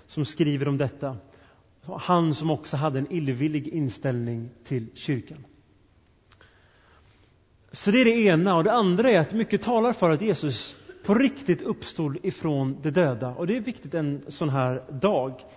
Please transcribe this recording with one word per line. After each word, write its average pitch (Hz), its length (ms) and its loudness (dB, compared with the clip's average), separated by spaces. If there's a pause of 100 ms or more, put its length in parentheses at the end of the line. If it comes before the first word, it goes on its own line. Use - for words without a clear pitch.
som 151 180 -4
skriver 143 420 0
om 143 100 0
detta. 135 400 -4 (680)
Han 165 500 0
som 156 160 -2
också - 260 -4
hade 135 220 -2
en 143 140 -6
illvillig 147 540 -2
inställning 120 800 -4 (140)
till 120 300 -6
kyrkan. 139 520 -8 (2250)
Så - 200 0
det 247 100 6
är 254 40 6
det 226 200 6
ena. 180 300 6
Och 165 80 4
det 208 80 2
andra 220 380 4
är 202 100 6
att 156 140 0
mycket 208 280 0
talar 233 320 2
för 175 160 2
att 156 120 2
Jesus 160 540 -2 (300)
på 196 80 4
riktigt 220 480 2
uppstod - 640 -6
ifrån 139 560 -2
de 151 100 -2
döda. 131 380 2
Och 160 180 -6
det 220 100 0
är 247 40 -4
viktigt 208 320 -10
en 147 340 -2
sån 156 220 -4
här 131 340 0 (180)
dag. 135 380 0 (160)